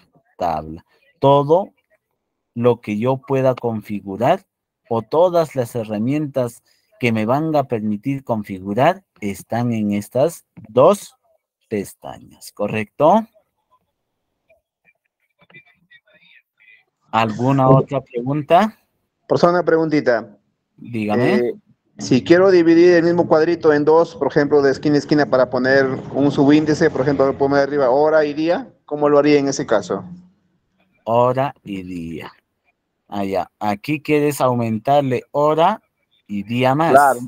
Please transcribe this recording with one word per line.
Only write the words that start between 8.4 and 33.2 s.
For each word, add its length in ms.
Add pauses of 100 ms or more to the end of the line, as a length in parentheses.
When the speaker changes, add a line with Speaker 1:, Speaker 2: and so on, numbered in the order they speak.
Speaker 1:
están 540
en 200
estas 520 (220)
dos 480 (540)
pestañas, 800
¿correcto? 760 (3750)
¿Alguna 580
otra 320
pregunta? 760 (500)
Speaker 2:
Profesor, 240
una 120
preguntita. 720 (380)
Speaker 1:
Dígame. 600
Speaker 2:
Eh... 200 (420)
Si 260
quiero 280
dividir 420
el 100
mismo 240
cuadrito 460
en 120
dos, 300
por 120
ejemplo, 340
de 100
esquina 240
a 40
esquina 260
para 240
poner 360 (280)
un 180
subíndice, 580
por 120
ejemplo, 240
lo 120
pongo 180
de 80
arriba, 260
hora 360
y 80
día, 380 (140)
¿cómo 240
lo 80
haría 220
en 80
ese 180
caso? 380 (1000)
Speaker 1:
Hora 580
y 200
día. 480 (760)
Ah, 160